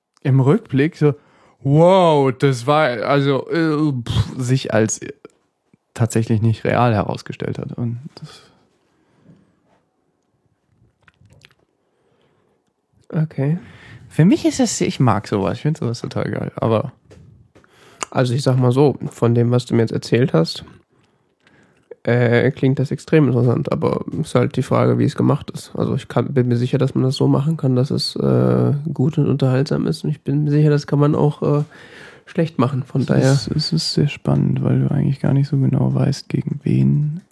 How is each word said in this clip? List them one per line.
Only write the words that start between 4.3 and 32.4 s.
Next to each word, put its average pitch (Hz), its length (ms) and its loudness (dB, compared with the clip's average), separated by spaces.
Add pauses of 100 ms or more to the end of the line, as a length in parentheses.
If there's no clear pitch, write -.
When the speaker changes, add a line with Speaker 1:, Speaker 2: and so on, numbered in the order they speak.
Speaker 1:
sich 131 360 -2
als 110 260 0 (960)
tatsächlich 113 480 0
nicht 113 220 0
real 117 300 2
herausgestellt - 640 -6
hat. - 140 -10
Und 120 260 -6 (180)
das - 260 -20 (4000)
Speaker 2:
Okay. 156 500 -2 (500)
Speaker 1:
Für - 160 2
mich 277 200 4
ist 302 160 0
es, - 200 0
ich - 200 -2
mag 104 280 2
sowas, 95 300 0
ich - 40 -18
find 151 140 -2
sowas 117 240 -6
total 101 300 -6
geil, - 260 -6
aber - 360 0 (1160)
Speaker 2:
Also 127 240 0
ich 143 80 -2
sag 127 160 2
mal 127 140 4
so, 135 240 4 (140)
von 117 240 0
dem, 117 160 2
was 123 160 0
du 117 80 -4
mir 117 80 4
jetzt 107 100 -2
erzählt - 400 0
hast, 165 320 -2 (1400)
äh, 120 480 2
klingt 135 260 0
das 135 140 -2
extrem 151 360 2
interessant, 123 440 2
aber - 320 -2 (160)
ist - 140 -6
halt 123 220 0
die 135 60 -2
Frage, 120 360 2
wie 117 60 2
es - 120 -2
gemacht 127 340 0
ist. - 260 -16
Also - 200 -2
ich - 120 -8
kann, - 240 -4
bin 123 160 0
mir 120 80 2
sicher, 123 220 -2
dass 135 160 -2
man 131 100 0
das 131 120 -2
so 135 120 0
machen 143 280 0
kann, 131 200 0
dass 123 140 0
es, - 260 -4
äh, 127 560 2 (220)
gut 147 240 -2
und 143 100 0
unterhaltsam 135 580 -2
ist - 180 -6
und 156 60 -4
ich 151 120 -8
bin 147 220 -2
mir 147 60 -2
sicher, 151 200 4
das 143 160 0
kann 147 140 0
man 147 140 2
auch, 147 280 0
äh, 147 220 0 (600)
schlecht - 320 -4